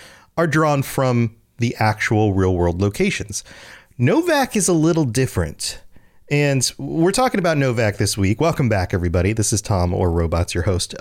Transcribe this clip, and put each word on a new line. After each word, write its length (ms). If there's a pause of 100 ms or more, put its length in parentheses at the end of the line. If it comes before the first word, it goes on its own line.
(360)
are 100
drawn 380
from 500 (240)
the 220
actual 520
real-world 480
locations. 600 (560)
Novak 560
is 140
a 40
little 320
different. 760 (500)
And 480
we're 320
talking 300
about 180
Novak 380
this 200
week. 240
Welcome 280
back, 260
everybody. 380
This 200
is 80
Tom 320
or 180
Robots, 440
your 80
host. 380